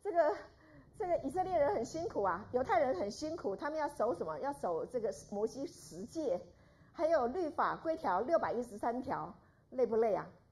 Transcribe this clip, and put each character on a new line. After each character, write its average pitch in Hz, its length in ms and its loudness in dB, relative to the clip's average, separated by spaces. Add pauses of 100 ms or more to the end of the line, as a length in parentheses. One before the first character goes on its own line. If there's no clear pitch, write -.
这 403 80 -4
个， 339 260 4 (640)
这 415 80 -2
个 349 120 4
以 269 120 -4
色 370 140 2
列 359 120 0
人 302 160 6
很 240 120 0
辛 330 240 -4
苦 233 160 0
啊， 185 260 0
犹 247 140 2
太 370 160 4
人 269 180 2
很 202 100 -2
辛 311 280 -4
苦， 208 180 -2
他 294 160 -4
们 311 80 -2
要 294 100 0
守 240 240 0
什 208 140 -4
么？ 156 140 -4
要 277 120 -2
守 170 320 -2
这 233 160 -4
个 202 140 -2 (160)
摩 208 160 0
西 262 200 -8
十 - 380 -14
诫， 269 360 -2 (520)
还 330 140 0
有 302 220 4
律 330 200 -2
法 180 280 2
规 320 200 -2
条 190 260 2
六 330 140 4
百 165 160 0
一 220 80 -2
十 233 160 -8
三 233 240 -2
条， 160 320 -4 (380)
累 247 160 2
不 220 100 0
累 220 200 4
啊？ 160 100 -4 (260)